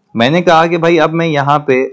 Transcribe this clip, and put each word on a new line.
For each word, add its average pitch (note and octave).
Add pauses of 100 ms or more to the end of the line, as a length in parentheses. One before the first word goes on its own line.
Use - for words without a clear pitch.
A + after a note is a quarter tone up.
(160)
मैंने C3+
कहा E3+
कि E3+
भाई E3+
अब D#3+
मैं E3
यहाँ C#3+
पे C3